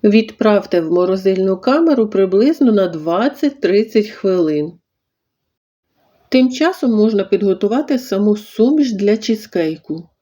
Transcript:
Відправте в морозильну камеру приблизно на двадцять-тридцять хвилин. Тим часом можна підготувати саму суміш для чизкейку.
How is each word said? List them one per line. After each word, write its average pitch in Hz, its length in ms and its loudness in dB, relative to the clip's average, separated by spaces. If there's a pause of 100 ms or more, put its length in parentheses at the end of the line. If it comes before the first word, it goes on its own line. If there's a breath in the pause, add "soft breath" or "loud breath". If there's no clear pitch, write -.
Відправте 208 760 2
в 160 100 -4
морозильну 190 640 0
камеру 262 520 0
приблизно 214 640 2
на 196 160 2
двадцять-тридцять 208 1200 -2
хвилин. 170 680 -2 (1600)
Тим 254 220 2
часом 302 400 0
можна 214 320 2
підготувати 202 760 -2
саму 208 380 -2
суміш 254 560 0
для 202 240 0
чизкейку. 170 920 -6 (120)